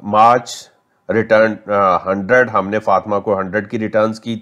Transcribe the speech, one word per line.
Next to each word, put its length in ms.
March, 520
return, 580
uh, 320
hundred, 520
हमने 280
फातिमा 400
को 200
हंड्रेड 300
की 100
रिटर्न्स 400
की 240